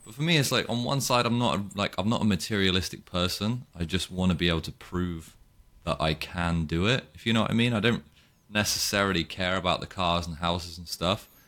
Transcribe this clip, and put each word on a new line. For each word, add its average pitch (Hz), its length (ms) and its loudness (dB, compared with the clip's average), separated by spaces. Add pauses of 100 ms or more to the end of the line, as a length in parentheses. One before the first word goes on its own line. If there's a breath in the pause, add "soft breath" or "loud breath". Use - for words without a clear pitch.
But 110 100 -20
for 135 60 -8
me, 165 160 4
it's 135 120 2
like, 117 200 2
on 120 160 -2
one 139 160 0
side, 120 240 2
I'm 117 120 2
not 98 220 2
a, 101 40 -4 (120)
like, 98 220 -2
I'm 95 100 -2
not 117 140 0
a - 40 2
materialistic 95 760 0
person. 98 600 -2 (120)
I 85 60 -4
just 85 260 -2
wanna 92 240 2
be 85 140 2
able 82 140 2
to 73 100 -8
prove 90 640 -6 (480)
that - 180 -2
I 78 120 2
can 85 520 -2
do 82 220 0
it, 127 160 0 (100)
if - 120 -20
you 113 80 2
know 113 80 4
what 101 100 0
I - 20 0
mean. 117 200 2
I 104 80 0
don't 113 240 2 (440 soft breath)
necessarily 98 760 2
care 92 320 -2
about 87 240 0
the 76 60 -6
cars 87 380 0
and 82 120 -8
houses 85 400 -2
and 87 100 -14
stuff. 92 400 -2 (200 soft breath)